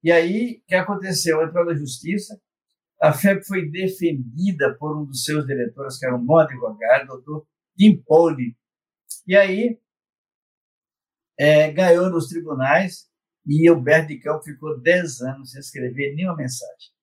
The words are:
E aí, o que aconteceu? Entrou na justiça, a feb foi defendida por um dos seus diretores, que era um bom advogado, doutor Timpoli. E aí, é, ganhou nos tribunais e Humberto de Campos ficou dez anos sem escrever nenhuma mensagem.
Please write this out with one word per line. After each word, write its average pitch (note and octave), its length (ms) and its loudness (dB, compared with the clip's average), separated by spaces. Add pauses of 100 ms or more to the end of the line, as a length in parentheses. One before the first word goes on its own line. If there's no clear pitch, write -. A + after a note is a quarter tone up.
E E3 80 2
aí, G3 520 2
o - 40 -20
que F#3 80 0
aconteceu? F#3 640 -2
Entrou E3+ 240 0
na E3+ 80 -4
justiça, D3+ 640 -8 (640)
a D#3 100 4
feb G3 340 2
foi F#3 240 -4
defendida D#3+ 1080 -4
por D3+ 200 -6
um D3 80 -6
dos C3+ 180 -10
seus D3+ 220 -2
diretores, B2+ 540 -8
que C3 60 -10
era B2+ 100 -2
um A#2+ 100 -4
bom D#3 140 4
advogado, B2+ 680 0
doutor C3 380 -14 (300)
Timpoli. D#3+ 800 4 (720)
E F#3 80 0
aí, G3+ 440 2 (1600)
é, D3+ 340 6
ganhou F3+ 380 4
nos E3 180 -2
tribunais D#3+ 800 -2 (380)
e D#3 240 4
Humberto D3+ 380 4
de C#3+ 120 -12
Campos - 260 -8
ficou D3 340 -12
dez E3 420 -2
anos C3 300 -12
sem C3 80 -20
escrever C3 560 -10
nenhuma F3 200 -4
mensagem. B2+ 560 -12 (120)